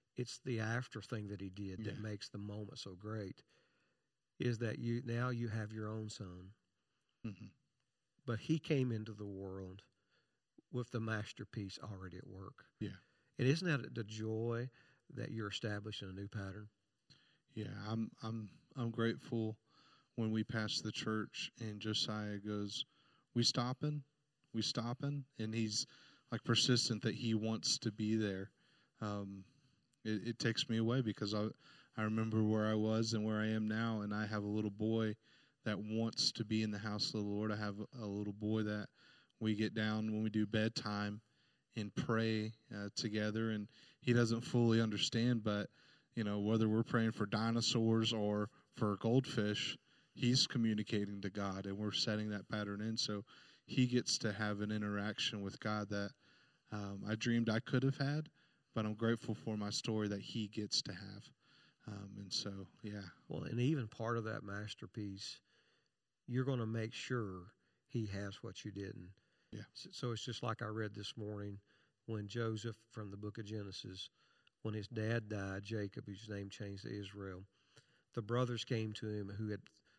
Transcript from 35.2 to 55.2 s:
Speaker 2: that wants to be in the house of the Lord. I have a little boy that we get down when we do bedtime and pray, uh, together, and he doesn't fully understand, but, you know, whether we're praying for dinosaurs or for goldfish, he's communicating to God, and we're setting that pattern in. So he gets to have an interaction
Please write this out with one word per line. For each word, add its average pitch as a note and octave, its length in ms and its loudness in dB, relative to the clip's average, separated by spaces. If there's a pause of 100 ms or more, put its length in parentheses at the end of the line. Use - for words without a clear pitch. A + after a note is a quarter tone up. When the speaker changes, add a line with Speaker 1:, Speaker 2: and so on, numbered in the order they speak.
Speaker 2:
that G#2 120 0
wants A2 560 2
to A2+ 120 -2
be A2 180 4
in G#2+ 80 2
the G#2 60 -2
house G#2 300 -2
of A2 140 -2
the G#2 60 0
Lord. G#2 240 0
I G#2 60 0
have G#2 180 -2 (260)
a G#2+ 40 -4
little G2+ 260 -2
boy G#2+ 320 2
that G#2 240 -2 (540)
we A2 120 4
get G#2+ 200 2
down G#2+ 400 2
when G#2+ 100 2
we A2 60 2
do G#2+ 160 4
bedtime G#2 760 0 (560)
and G#2 180 -4
pray, A2 600 2 (200)
uh, G2+ 220 -4
together, G#2+ 540 0
and G#2+ 180 -2 (320)
he A#2+ 140 4
doesn't A#2 320 6
fully A#2 340 8
understand, A2+ 640 4
but, G#2 240 2 (480)
you A2+ 80 0
know, G#2 160 2
whether A2 300 6
we're A2 140 6
praying A2+ 280 4
for G#2 140 0
dinosaurs A2+ 880 4
or G#2 340 2 (300)
for G#2 180 2
goldfish, A2+ 840 2 (360)
he's B2 340 4
communicating G#2 720 2
to G2 100 -4
God, G2 360 -2
and G2 120 -2
we're G#2 140 0
setting G#2+ 380 0
that G#2 180 -4
pattern G2+ 320 -2
in. A2 160 -2
So G#2 300 -2 (400)
he B2+ 220 6
gets A#2+ 320 2
to G#2+ 120 0
have G#2 300 0
an G#2+ 100 2
interaction G#2 680 0